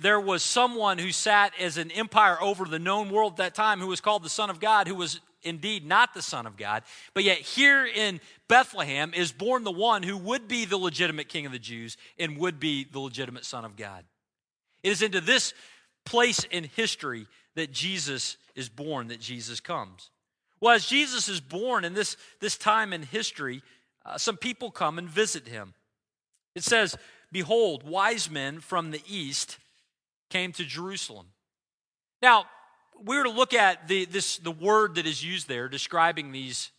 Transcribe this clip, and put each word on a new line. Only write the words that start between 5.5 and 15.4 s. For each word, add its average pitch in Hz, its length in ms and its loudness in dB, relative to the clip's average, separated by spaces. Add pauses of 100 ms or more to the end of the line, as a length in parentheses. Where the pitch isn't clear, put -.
not 208 260 4
the 185 80 -12
Son 127 260 -6
of 104 120 -14
God. 107 240 -4 (320)
But 196 100 0
yet 185 140 4
here 269 480 4
in 208 340 -2 (260)
Bethlehem 165 680 2
is 170 180 0
born 226 320 0
the 202 60 -2
one 202 320 0
who 196 160 -6
would 220 300 -4
be 233 180 -2
the 190 100 0
legitimate 160 540 -2
king 151 160 -6
of 135 60 -10
the 123 60 -10
Jews 117 380 -12 (220)
and 156 180 -6
would 165 240 -4
be 143 240 -2
the 131 140 -12
legitimate 131 480 -10
Son 120 180 -10
of 104 100 -14
God. 98 300 -14 (760)
It 190 80 2
is 202 100 2
into 190 220 2
this 240 320 2 (500)